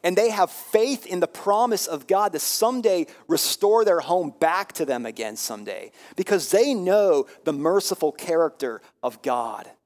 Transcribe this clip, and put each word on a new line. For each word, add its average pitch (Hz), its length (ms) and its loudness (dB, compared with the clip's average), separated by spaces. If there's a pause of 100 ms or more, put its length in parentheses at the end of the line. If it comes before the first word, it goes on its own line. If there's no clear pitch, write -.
And 180 140 0
they 220 140 4
have 196 200 0
faith 233 540 0
in 185 160 -4
the 165 80 0
promise 214 580 0
of 147 200 -8
God 196 260 2
to 156 60 -6
someday 220 680 0 (220)
restore 208 560 2
their 175 160 2
home 254 300 -2
back 175 440 -2
to 165 100 -4
them 123 200 -4
again 113 320 -8
someday, 104 560 -10 (220)
because 185 360 0
they 254 240 4
know 185 520 2 (180)
the 160 80 -2
merciful 160 600 0
character 156 680 -2 (200)
of 117 200 -6
God 117 480 -4 (160)